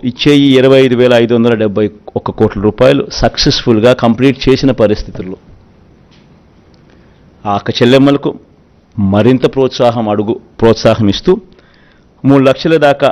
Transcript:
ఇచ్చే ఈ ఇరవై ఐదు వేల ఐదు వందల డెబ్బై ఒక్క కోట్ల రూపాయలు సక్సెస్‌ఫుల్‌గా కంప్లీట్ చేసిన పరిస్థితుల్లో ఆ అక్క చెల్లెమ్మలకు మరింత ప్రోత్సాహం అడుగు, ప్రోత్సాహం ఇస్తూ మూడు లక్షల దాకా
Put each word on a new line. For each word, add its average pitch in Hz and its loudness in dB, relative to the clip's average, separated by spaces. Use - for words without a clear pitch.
ఇచ్చే 147 0
ఈ 139 2
ఇరవై 135 4
ఐదు 123 0
వేల 123 4
ఐదు 117 0
వందల 117 2
డెబ్బై 107 -2
ఒక్క - -6
కోట్ల 107 -2
రూపాయలు 131 0
సక్సెస్‌ఫుల్‌గా 120 0
కంప్లీట్ 123 0
చేసిన 135 0
పరిస్థితుల్లో 98 -4
ఆ 101 -4
అక్క - -8
చెల్లెమ్మలకు 135 2
మరింత 117 2
ప్రోత్సాహం 123 -2
అడుగు, 107 -4
ప్రోత్సాహం 110 2
ఇస్తూ - 0
మూడు 135 2
లక్షల 160 -2
దాకా 139 0